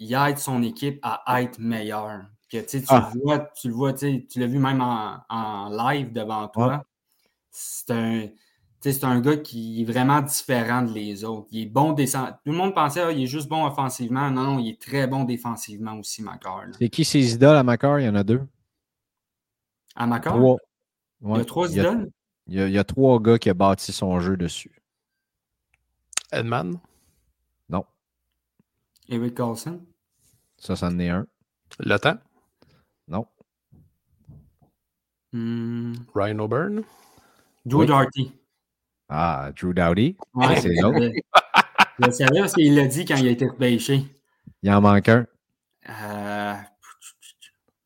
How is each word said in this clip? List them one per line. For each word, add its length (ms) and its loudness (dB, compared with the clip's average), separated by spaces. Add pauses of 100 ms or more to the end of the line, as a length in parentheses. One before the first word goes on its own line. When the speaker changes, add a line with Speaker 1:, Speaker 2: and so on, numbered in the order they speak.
Speaker 1:
il 120 -8
aide 260 2
son 240 -2
équipe 400 -4
à 380 -2
être 200 -4
meilleur. 640 -6 (280)
Que, 80 -6
tu 100 -10
sais, 120 -6
tu 80 -10
Speaker 2:
Ah. 260 6
Speaker 1:
le 60 -6
vois, 180 2
tu 300 -8
le 60 -4
vois, 180 -2
tu 80 -8
sais, 280 -4
tu 120 -8
l'as 60 0
vu 120 -2
même 220 0
en, 480 -4
en 420 -8
live 420 -4
devant 360 -6
toi. 200 0
Speaker 2:
Ouais. 100 -2 (720)
Speaker 1:
C'est 420 -14
un, 340 -2
tu 60 -16 (480)
sais, 120 -2
c'est 120 -4
un 160 2
gars 160 2
qui 440 -10
est 40 0
vraiment 360 2
différent 640 -2
de 100 -2
les 320 -8
autres. 280 -10
Il 100 -8
est 40 -8
bon 260 0
descend-, 400 -2 (120)
tout 60 -6
le 80 -2
monde 160 -2
pensait, 260 0
ah, 120 0
il 100 -2
est 40 -2
juste 220 -6
bon 160 -2
offensivement. 680 -2
Non, 120 -2
non, 160 0
il 120 -2
est 120 -16
très 240 -2
bon 160 -2
défensivement 760 -6
aussi, 220 -12
Makar, 460 -12
là. 120 -18
Speaker 2:
C'est 100 2
qui 160 -2
ses 300 2
idoles 220 8
à 60 6
Makar ? 380 2
Il 60 0
y 20 2
en 80 2
a 80 2
deux. 180 0 (1600)
Speaker 1:
À 60 -2
Makar ? 300 -2
Speaker 2:
Trois. 200 6 (640)
Speaker 1:
Il 40 -10
y 60 -6
a 20 0
Speaker 2:
Ouais, 100 2
Speaker 1:
trois 240 -4
Speaker 2:
il 80 -4
y 40 2
a, 20 4
Speaker 1:
idoles ? 280 0 (360)
Speaker 2:
il 80 -12
y 60 -2
a, 80 0
il 40 -2
y 60 2
a 60 2
trois 360 4
gars 160 6
qui 140 2
ont 40 2
bâti 380 2
son 280 -2
jeu 160 0
dessus. 440 -8 (1500)
Speaker 3:
Edman ? 480 -4 (880)
Speaker 2:
Non. 160 -4 (1200)
Speaker 1:
Erik 260 -4
Karlsson ? 460 -6 (760)
Speaker 2:
Ça, 200 -8
c'en 240 -4
est 80 -2
un. 180 -2 (540)
Speaker 3:
Le 160 0
temps ? 200 0 (920)
Speaker 2:
Non. 180 -6 (2000)
Speaker 1:
Hmm. 600 -6 (200)
Speaker 3:
Ryan 240 -2
O'Byrne ? 440 -4 (840)
Speaker 1:
Drew 140 2
Speaker 2:
Oui. 60 6
Speaker 1:
Doughty. 460 2 (760)
Speaker 2:
Ah, 480 -2
Drew 180 -4
Doughty. 420 2 (180)
Speaker 1:
Ouais, 260 4
Speaker 2:
C'est 160 0
Speaker 1:
je 60 2
Speaker 2:
l'autre. 160 4
Speaker 1:
savais. 240 0 (760)
Je 140 4
savais 280 4
parce 120 0
qu'il 240 6
l'a 100 6
dit 180 -2
quand 120 0
il 100 4
a 40 4
été 180 2
repêché. 560 0 (580)
Speaker 2:
Il 80 2
en 100 8
manque 280 8
un. 180 6 (640)
Speaker 1:
Euh, 640 -8 (1300)